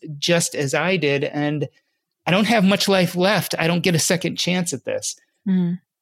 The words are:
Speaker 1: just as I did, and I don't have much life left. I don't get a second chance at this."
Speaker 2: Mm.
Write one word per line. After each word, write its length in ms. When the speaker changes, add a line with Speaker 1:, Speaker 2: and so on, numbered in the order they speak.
Speaker 1:
just 380
as 180
I 220
did, 300
and 420
I 60
don't 160
have 160
much 240
life 300
left. 420
I 80
don't 160
get 120
a 40
second 380
chance 340
at 140
this." 320
Speaker 2:
Mm. 360